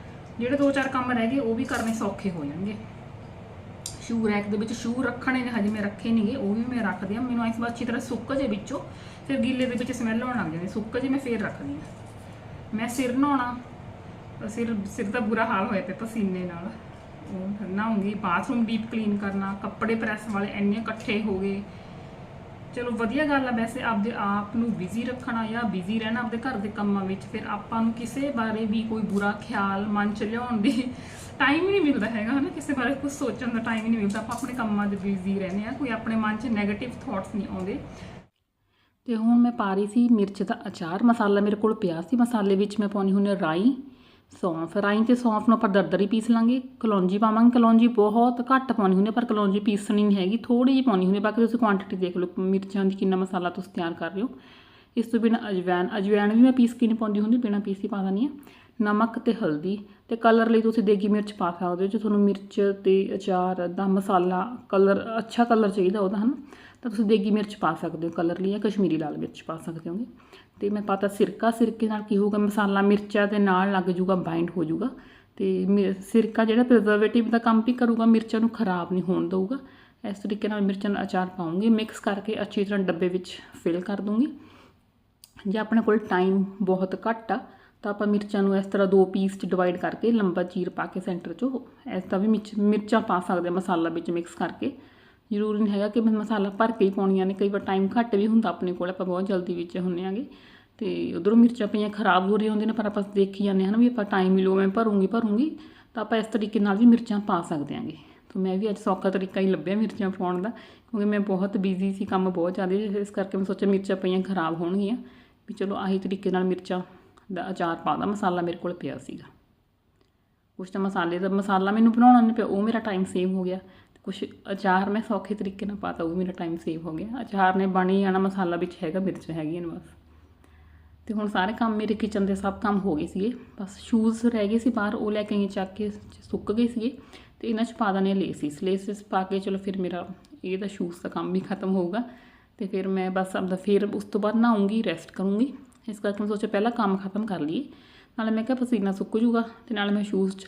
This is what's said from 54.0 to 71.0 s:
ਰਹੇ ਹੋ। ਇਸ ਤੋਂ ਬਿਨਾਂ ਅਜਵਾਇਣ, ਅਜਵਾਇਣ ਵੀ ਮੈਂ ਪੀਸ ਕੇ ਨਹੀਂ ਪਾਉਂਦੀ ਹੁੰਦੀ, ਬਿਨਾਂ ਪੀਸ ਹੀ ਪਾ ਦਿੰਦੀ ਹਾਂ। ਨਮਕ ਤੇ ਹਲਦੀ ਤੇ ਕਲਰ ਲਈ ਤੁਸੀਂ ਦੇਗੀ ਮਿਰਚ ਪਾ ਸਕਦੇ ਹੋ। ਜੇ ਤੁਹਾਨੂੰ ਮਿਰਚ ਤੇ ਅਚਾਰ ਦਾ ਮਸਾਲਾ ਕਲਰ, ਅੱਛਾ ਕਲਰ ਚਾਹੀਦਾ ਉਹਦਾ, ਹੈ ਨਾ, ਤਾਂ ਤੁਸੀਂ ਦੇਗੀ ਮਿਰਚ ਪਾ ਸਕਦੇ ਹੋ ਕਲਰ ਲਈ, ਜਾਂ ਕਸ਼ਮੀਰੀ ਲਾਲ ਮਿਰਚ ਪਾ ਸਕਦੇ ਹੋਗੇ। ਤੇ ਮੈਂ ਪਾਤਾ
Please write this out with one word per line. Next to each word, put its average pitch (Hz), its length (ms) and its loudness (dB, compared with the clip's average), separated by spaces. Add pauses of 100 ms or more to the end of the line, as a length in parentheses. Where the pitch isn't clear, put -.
ਰਹੇ 196 120 -6
ਹੋ। 262 60 -4 (680)
ਇਸ 226 100 0
ਤੋਂ 240 140 0
ਬਿਨਾਂ 226 300 2
ਅਜਵਾਇਣ, 180 380 0 (100)
ਅਜਵਾਇਣ 208 340 4
ਵੀ 226 100 8
ਮੈਂ 262 100 8
ਪੀਸ 240 220 4
ਕੇ 233 120 2
ਨਹੀਂ 220 100 2
ਪਾਉਂਦੀ 208 240 0
ਹੁੰਦੀ, 226 160 4
ਬਿਨਾਂ 208 240 0
ਪੀਸ 196 240 -4
ਹੀ - 40 -4
ਪਾ 202 140 -4
ਦਿੰਦੀ 196 220 0
ਹਾਂ। 294 60 -2 (520)
ਨਮਕ 214 360 2
ਤੇ 233 140 0
ਹਲਦੀ 180 460 -2 (300)
ਤੇ 226 80 -4
ਕਲਰ 226 340 4
ਲਈ 226 100 6
ਤੁਸੀਂ 220 220 2
ਦੇਗੀ 202 260 4
ਮਿਰਚ 208 240 0
ਪਾ 175 180 -2
ਸਕਦੇ 175 340 -2
ਹੋ। 196 60 0
ਜੇ 226 80 -2
ਤੁਹਾਨੂੰ 208 220 2
ਮਿਰਚ 202 400 0 (240)
ਤੇ 190 300 4
ਅਚਾਰ 185 540 0
ਦਾ 190 180 -2
ਮਸਾਲਾ 190 720 2 (100)
ਕਲਰ, 196 500 4
ਅੱਛਾ 226 260 2
ਕਲਰ 220 260 4
ਚਾਹੀਦਾ 196 300 2
ਉਹਦਾ, 196 180 0
ਹੈ 214 60 0
ਨਾ, 269 100 2 (480)
ਤਾਂ 240 80 -4
ਤੁਸੀਂ 214 140 0
ਦੇਗੀ 208 260 4
ਮਿਰਚ 208 240 0
ਪਾ 160 200 0
ਸਕਦੇ 165 320 -6
ਹੋ 165 60 -4
ਕਲਰ 175 280 -2
ਲਈ, 190 100 0
ਜਾਂ 208 100 -2
ਕਸ਼ਮੀਰੀ 196 360 2
ਲਾਲ 151 220 -4
ਮਿਰਚ - 240 -8
ਪਾ 160 140 -8
ਸਕਦੇ 160 340 -10
ਹੋਗੇ। 214 140 -6 (560)
ਤੇ 202 100 -2
ਮੈਂ 208 120 -2
ਪਾਤਾ 196 260 0